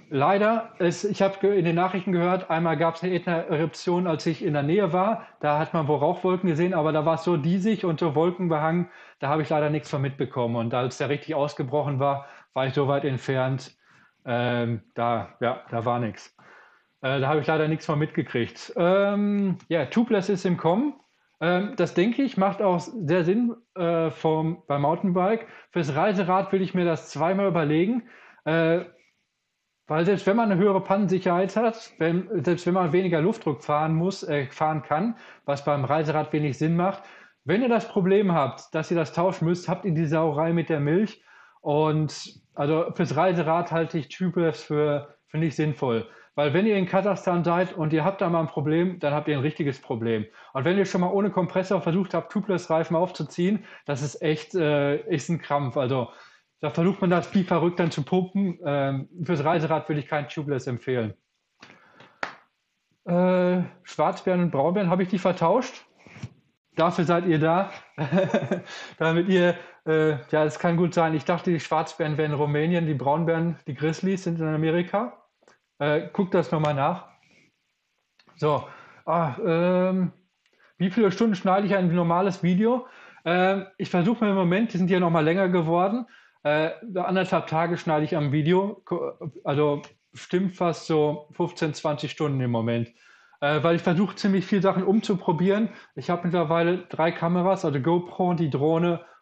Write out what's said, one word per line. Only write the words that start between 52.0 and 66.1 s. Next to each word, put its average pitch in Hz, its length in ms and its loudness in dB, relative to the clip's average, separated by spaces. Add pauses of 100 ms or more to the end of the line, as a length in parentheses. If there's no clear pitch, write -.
habt, 170 200 -4
Tubeless-Reifen 165 640 0
aufzuziehen, 180 680 -2 (200)
das 139 180 -4
ist 147 180 -8
echt, 156 340 -4
äh, 147 420 2 (120)
ist 160 200 -2
ein 170 120 -2
Krampf. 143 360 -2
Also 131 320 0 (520)
da 151 100 -4
versucht 170 300 0
man 180 100 2
das 170 240 0
wie 190 100 4
verrückt 175 340 0
dann 170 120 2
zu 147 120 -4
pumpen. 185 640 -2
Ähm, 139 440 -2 (140)
fürs 147 220 -2
Reiserad 156 440 0
würde 151 120 -2
ich - 80 -10
kein 147 200 -4
Tubeless 139 380 -4
empfehlen. 120 480 -4 (1900)
Äh, 180 580 2 (220)
Schwarzbären 180 560 0
und 175 100 2
Braunbären, 170 400 2
habe 185 140 2
ich 180 60 -6
die 208 80 0
vertauscht? 180 640 0 (920)